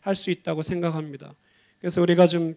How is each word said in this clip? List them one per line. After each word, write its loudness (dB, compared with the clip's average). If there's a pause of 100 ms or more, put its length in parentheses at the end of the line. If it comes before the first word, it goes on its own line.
할 -2
수 -4
있다고 -6
생각합니다. -6 (440)
그래서 -2
우리가 6
좀 0